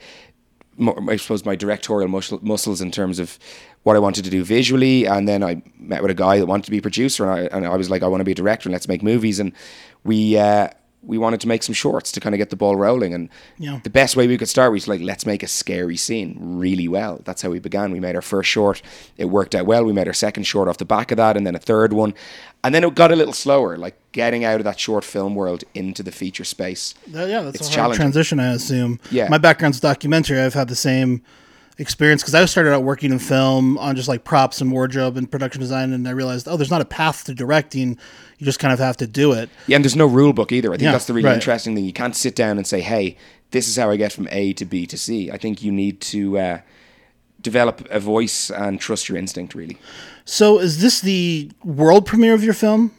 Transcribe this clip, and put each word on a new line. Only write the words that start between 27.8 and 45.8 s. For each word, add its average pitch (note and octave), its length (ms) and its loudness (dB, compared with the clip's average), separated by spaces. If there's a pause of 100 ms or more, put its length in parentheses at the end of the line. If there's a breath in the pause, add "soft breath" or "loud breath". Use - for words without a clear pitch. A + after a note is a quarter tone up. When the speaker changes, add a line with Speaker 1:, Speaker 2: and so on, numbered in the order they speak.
Speaker 2:
transition, D3+ 380 2
I B2+ 140 0
assume. A#2+ 480 -2 (100)
Speaker 1:
Yeah. B2+ 180 0
Speaker 2:
My D#3 100 4
background's D#3 420 2
documentary. D3+ 580 0
I've C3 160 0
had C3+ 140 -2
the A#2+ 80 -8
same C3 460 0 (560 soft breath)
experience D3+ 440 2
'cause C#3 120 -2
I F3 100 8
started D#3+ 280 4
out C3+ 120 2
working C3+ 260 -2
in C3 80 0
film C3 600 2
on C#3 180 -2
just, B2+ 100 -4
like, B2 160 -2
props C3+ 380 2
and C3 100 0
wardrobe C3 460 -2
and B2+ 120 -6
production C3+ 320 -6
design, C3 320 -2
and B2+ 140 -4
I B2+ 60 -4
realized, B2+ 360 -4
oh, F3 80 -2
there's D3 140 0
not E3 120 2
a - 20 -6
path - 400 -4
to C3+ 100 -10
directing. B2+ 640 -2 (400 loud breath)
You D3 60 -12
just C3+ 160 -2
kind C#3 120 2
of B2 60 2
have C3 200 0
to B2+ 100 -4
do C#3 240 4
it. A2+ 160 -2 (180 loud breath)
Speaker 1:
Yeah, C3+ 100 6
and C#3+ 80 6
there's C3+ 120 2
no D#3 100 8
rule C#3 260 6
book G#2+ 200 0
either. A#2+ 160 2
I F2+ 60 0
think F#2 80 -4
Speaker 2:
Yeah, D3 100 4
Speaker 1:
that's B2+ 140 0
the B2 80 -2
really A#2 160 4
Speaker 2:
right. B2 40 4
Speaker 1:
interesting A2+ 400 -2
thing. G2+ 100 -2
You F#2 80 -4
can't A#2+ 220 -6
sit - 220 -4
down G#2+ 220 0
and G2 80 -4
say, G2 160 -2
"Hey, G2 340 -2 (340 soft breath)
this A#2+ 160 0
is A2 100 -4
how A#2 140 0
I G#2 60 2
get G#2 160 -2
from G2 180 -8
A G2 220 -2
to F#2+ 120 -10
B F2 220 -4
to - 120 -14
C." G#2 340 -6
I G2 60 -12
think G#2+ 260 -6
you G2+ 80 -2
need G2 300 -2